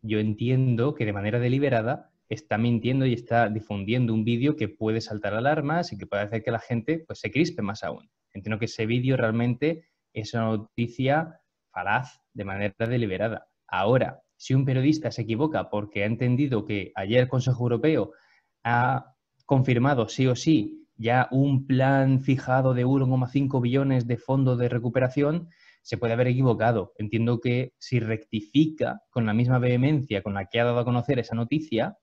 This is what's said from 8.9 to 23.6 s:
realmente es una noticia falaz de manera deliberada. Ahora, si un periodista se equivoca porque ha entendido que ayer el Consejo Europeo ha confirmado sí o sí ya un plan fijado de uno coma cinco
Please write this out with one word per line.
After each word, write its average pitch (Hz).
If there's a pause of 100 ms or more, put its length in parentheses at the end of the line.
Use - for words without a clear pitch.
realmente 120 (240)
es 110
una 113
noticia 120 (320)
falaz 104 (140)
de 101
manera 98 (120)
deliberada. 110 (180)
Ahora, 110 (140)
si -
un 135
periodista 131
se 120
equivoca 110
porque 104
ha 104
entendido 123
que 104
ayer 101
el 127
Consejo 127
Europeo 120 (500)
ha 123 (320)
confirmado 131
sí 131
o 127
sí 135 (100)
ya 120
un 135
plan 135
fijado 131
de 123
uno 135
coma 131
cinco 139